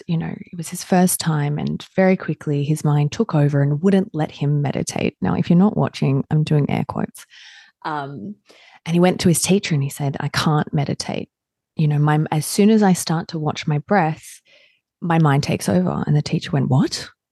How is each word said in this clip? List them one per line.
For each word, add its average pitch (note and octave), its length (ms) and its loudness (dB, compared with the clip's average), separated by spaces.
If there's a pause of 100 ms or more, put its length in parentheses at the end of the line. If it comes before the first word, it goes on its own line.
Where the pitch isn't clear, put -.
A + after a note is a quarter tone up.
you E3 100 -2
know, E3 220 -6
it - 160 -18
was E3 140 -12
his - 160 -12
first F3+ 340 2
time, D3 400 -2
and D3 260 -4 (120)
very F#3+ 180 4
quickly D3+ 480 -4
his D3+ 220 -2
mind D3 260 2
took - 240 -2
over C#3+ 260 4
and D3 220 0
wouldn't F#3+ 320 2
let D3+ 160 -4
him D3 300 0
meditate. - 600 -4
Now, F#3 140 0
if - 140 -2
you're F3 100 6
not G3+ 160 4
watching, C#3 560 0
I'm D#3 140 2
doing D3 240 2
air - 180 -2
quotes. - 380 -8 (580)
Um, D3+ 520 -8 (500)
and E3 80 -2
he F3 60 4
went F3+ 220 4
to F3+ 80 4
his D#3+ 120 2
teacher F#3+ 320 0
and C#3+ 100 0
he C#3 60 -4
said, C#3 300 -6
"I C#3+ 100 -4
can't - 440 0
meditate. - 560 -4 (460)
You D#3 120 0
know, D3 120 2
my, D3+ 200 2 (120)
as D#3 140 -2
soon G3+ 240 2
as G#3+ 140 4
I F#3+ 100 6
start E3 360 -2
to D#3+ 100 -8
watch - 280 -6
my D3 120 0
breath, D#3+ 640 -2 (600)
my E3 180 2
mind C#3+ 240 4
takes - 260 -4
over." F3+ 360 0
And D3 100 2
the D3 60 2
teacher - 300 -4
went, C#3 180 0
"What? E3+ 400 0 (220)